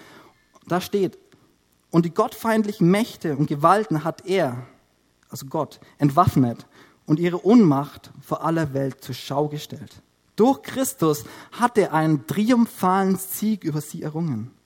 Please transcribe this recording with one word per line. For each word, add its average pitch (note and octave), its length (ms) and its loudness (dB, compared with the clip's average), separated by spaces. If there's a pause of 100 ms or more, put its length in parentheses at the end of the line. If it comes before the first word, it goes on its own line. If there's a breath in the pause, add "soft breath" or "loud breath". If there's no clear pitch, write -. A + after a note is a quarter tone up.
(680 loud breath)
Da F3 120 -2
steht, - 380 -4 (720)
"Und E3 140 4
die E3+ 100 -6
gottfeindlichen A3 760 0
Mächte F#3 480 -2
und D3 100 0
Gewalten D#3+ 580 2
hat D#3+ 220 -8
er", D#3 380 -2 (640)
also C3+ 180 -14
Gott, D3 340 -8 (180 soft breath)
"entwaffnet C#3 680 2 (400 soft breath)
und D3+ 120 2
ihre E3+ 200 0
Unmacht E3+ 840 4
vor - 240 -8
aller D#3+ 280 -2
Welt C3+ 300 -6
zur B2+ 140 -12
Schau D3 320 -4
gestellt." D3 520 -14 (360)
Durch C4 260 2
Christus E3 640 -2 (280 loud breath)
hat A#3+ 260 0
er F3 160 0
einen D#3 320 2
triumphalen G3 880 0
Sieg G#3 480 -4
über D3+ 180 -4
sie D#3+ 220 -14
errungen. D3+ 480 -6 (160)